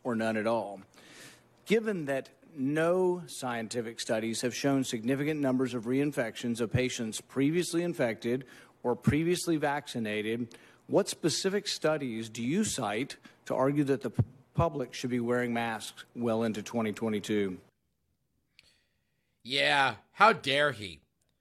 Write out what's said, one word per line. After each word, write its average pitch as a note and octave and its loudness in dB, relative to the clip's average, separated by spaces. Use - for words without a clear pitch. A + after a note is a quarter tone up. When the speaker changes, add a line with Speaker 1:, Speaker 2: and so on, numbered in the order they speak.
Speaker 1:
or B2 -2
none A2 0
at G#2+ 0
all." G2+ 0
Given G#3 0
that C3+ -4
no E3+ 2
scientific A#2 -6
studies A2+ -2
have A#2 -2
shown C#3 2
significant C#3 -2
numbers B2+ 2
of A#2+ -4
reinfections B2 -2
of A2 -2
patients A#2+ -2
previously D#3+ 0
infected B2+ -2
or A#2+ 0
previously E3 2
vaccinated, A#2 -2
what F#3+ 2
specific - -2
studies C3 -2
do A2 -8
you D#3 2
cite A#2 -4
to - -2
argue C#3+ 4
that C3+ 2
the B2 -4
p-, - 2
public D#3 0
should - -6
be B2 0
wearing A#2+ 0
masks A#2 -6
well A#2 0
into G#2+ -2
twenty A2 -2
twenty-two? G#2 -2
Speaker 2:
Yeah, C#3 2
how A3 8
dare C#3+ 2
he? G2+ -10